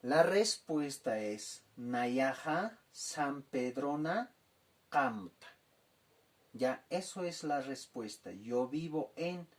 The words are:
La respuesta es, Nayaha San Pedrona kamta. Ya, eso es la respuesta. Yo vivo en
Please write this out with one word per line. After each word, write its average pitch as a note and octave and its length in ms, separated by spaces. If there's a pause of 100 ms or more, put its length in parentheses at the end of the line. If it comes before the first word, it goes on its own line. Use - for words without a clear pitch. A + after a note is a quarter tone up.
La C#3+ 220
respuesta D#3 960
es, G#2+ 440 (140)
Nayaha C3 1000 (120)
San C#3+ 520
Pedrona D3 880 (560)
kamta. A2+ 580 (1040)
Ya, B2+ 360
eso F#3 340
es F3 200
la D3 180
respuesta. B2+ 720
Yo A#2+ 360
vivo D3+ 480
en F3 320 (120)